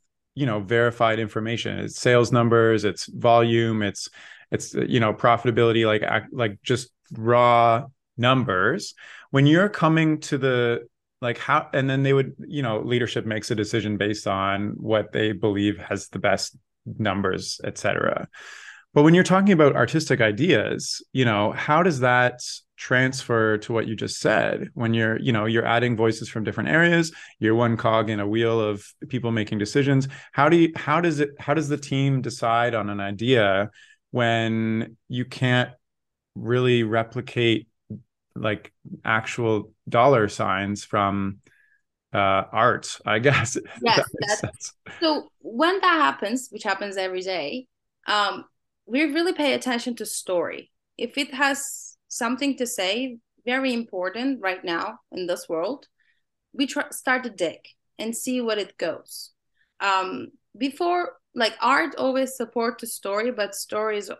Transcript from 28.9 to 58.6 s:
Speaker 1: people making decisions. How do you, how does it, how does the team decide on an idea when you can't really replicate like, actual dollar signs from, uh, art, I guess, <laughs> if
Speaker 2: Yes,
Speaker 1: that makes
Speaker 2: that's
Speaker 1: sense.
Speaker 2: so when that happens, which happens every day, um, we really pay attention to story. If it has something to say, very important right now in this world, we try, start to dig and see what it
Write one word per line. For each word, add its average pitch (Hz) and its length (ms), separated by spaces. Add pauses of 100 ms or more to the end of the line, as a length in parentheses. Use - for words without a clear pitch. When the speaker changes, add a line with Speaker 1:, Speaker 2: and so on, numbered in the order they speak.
Speaker 1:
people 117 220
making 110 260
decisions. 135 500 (260)
How 147 160
do 170 80
you, 160 180
how 151 260
does 160 180
it, 143 200
how 143 160
does 151 120
the 143 100
team 139 440
decide 117 540
on 104 160
an 101 80
idea 101 720 (400)
when 113 880 (120)
you 123 160
can't 123 460 (640)
really 123 480
replicate 113 840 (760)
like, 104 300 (320)
actual 113 720 (140)
dollar 120 400
signs 98 580
from, 98 540 (760)
uh, 98 380
art, 113 540
I 107 140
guess, 131 360
<laughs> - 20
if - 60 (180)
Speaker 2:
Yes, 226 160
Speaker 1:
that 143 80 (140)
makes 208 80
Speaker 2:
that's 214 140
Speaker 1:
sense. - 320 (280)
Speaker 2:
so 311 280 (100)
when 311 420
that 349 160
happens, 254 520
which 208 140
happens 196 340
every 185 240
day, 185 460 (400)
um, 202 380 (400)
we 262 180
really 330 300
pay 285 200
attention 240 440
to 220 80
story. 143 640 (260)
If 233 200
it 277 160
has - 640 (100)
something 254 500
to 247 80
say, 233 520 (280)
very 254 280
important 226 680
right 185 220
now 185 360 (120)
in 185 160
this 180 200
world, 180 380 (680)
we 254 140
try, 285 240
start 254 320
to 240 60
dig 175 300 (400)
and 226 160
see 254 260
what 220 160
it 190 200